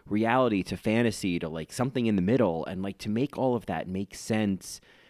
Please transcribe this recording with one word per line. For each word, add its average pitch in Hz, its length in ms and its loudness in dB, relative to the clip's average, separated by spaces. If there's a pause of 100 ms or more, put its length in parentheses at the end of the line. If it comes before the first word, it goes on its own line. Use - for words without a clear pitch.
reality 110 580 2
to 95 140 -6
fantasy 110 640 2
to, 82 100 -6
like, 80 240 -8
something 131 320 -2
in 110 100 4
the 92 60 4
middle, 92 440 2
and, 92 160 -6
like, 95 180 -8
to 110 100 -8
make 117 280 -2
all 127 180 0
of 110 100 -4
that 85 220 -4
make 95 280 -6
sense 107 640 -2 (300)